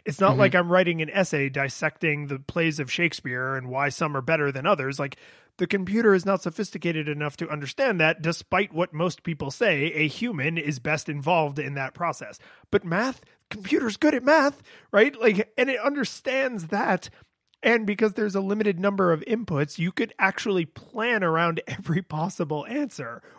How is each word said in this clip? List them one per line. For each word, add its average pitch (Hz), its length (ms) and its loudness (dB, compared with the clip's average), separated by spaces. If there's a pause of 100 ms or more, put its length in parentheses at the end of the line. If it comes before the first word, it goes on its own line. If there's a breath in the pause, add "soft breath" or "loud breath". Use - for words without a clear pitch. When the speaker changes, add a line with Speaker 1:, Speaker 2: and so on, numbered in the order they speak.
Speaker 1:
It's - 160 -4
not 196 120 8
Speaker 2:
Mm-hmm. 127 80 4
Speaker 1:
like 196 140 6
I'm 175 180 2
writing 175 300 4
an 156 80 -4
essay 156 380 0
dissecting 147 800 -2
the 139 120 -6
plays 160 420 -2
of 127 100 -6
Shakespeare 135 640 -2
and 127 140 -6
why 139 200 0
some 147 280 -2
are 131 60 -2
better 147 280 2
than 131 160 -4
others. 139 320 0
Like, 139 180 -6 (420 loud breath)
the 180 80 0
computer 202 480 2
is 180 120 2
not 196 160 0
sophisticated 165 680 -4
enough 147 280 -4
to 165 140 -8
understand 165 500 0
that, 160 220 2
despite 180 500 0
what 165 220 -2
most 165 280 -2
people 147 280 -6
say, 160 420 2
a 156 160 0
human 165 500 -4
is 147 200 -4
best 151 300 -4
involved 147 500 0
in 139 160 -6
that 135 200 -8
process. 143 440 -6 (320 loud breath)
But 202 140 0
math, 208 360 -2 (300 soft breath)
computer's 214 480 -2
good 311 160 4
at 254 100 -2
math, 285 380 4 (280 loud breath)
right? 254 300 4
Like, 214 380 2
and 254 120 2
it 247 80 0
understands 254 920 -2
that. 202 420 0 (540 soft breath)
And 220 220 4
because 208 280 2
there's 214 200 -2
a 196 60 -2
limited 196 400 0
number 190 320 2
of 151 80 0
inputs, 165 580 -2
you 170 140 -2
could - 260 -2
actually 190 460 2
plan 220 580 -2
around 165 420 2
<laughs> - 40 -12
every 165 340 -2
possible 156 640 -4
answer, 226 560 -6 (160 loud breath)